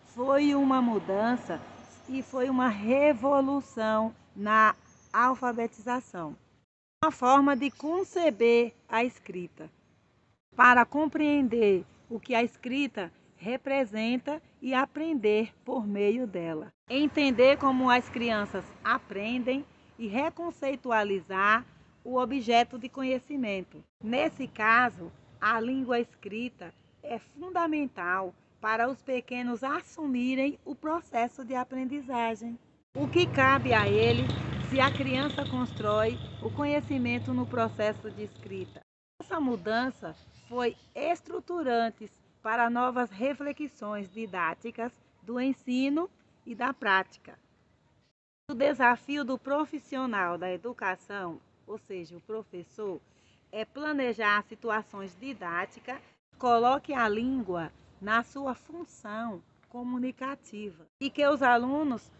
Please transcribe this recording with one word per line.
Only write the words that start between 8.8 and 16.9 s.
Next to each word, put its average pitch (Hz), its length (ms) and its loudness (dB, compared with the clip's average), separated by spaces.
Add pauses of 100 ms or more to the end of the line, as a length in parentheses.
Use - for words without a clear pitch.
a 226 160 0
escrita, 175 640 -10 (880)
para 247 300 10
compreender 269 960 2 (240)
o 226 100 -8
que 247 160 -4
a 226 80 4
escrita 240 720 -4 (240)
representa 247 1040 -2 (200)
e 262 120 -4
aprender 254 800 2 (120)
por 254 220 -4
meio 208 400 2
dela. 165 460 -6 (160)
Entender 269 720 4